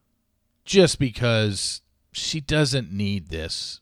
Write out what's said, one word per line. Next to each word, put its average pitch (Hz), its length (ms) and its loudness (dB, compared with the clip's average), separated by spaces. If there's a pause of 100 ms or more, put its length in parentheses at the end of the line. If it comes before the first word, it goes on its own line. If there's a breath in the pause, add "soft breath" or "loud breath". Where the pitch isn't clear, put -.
(640)
Just 185 340 6
because 110 840 0 (300)
she - 280 -6
doesn't 139 520 0
need 98 360 -2
this - 540 -8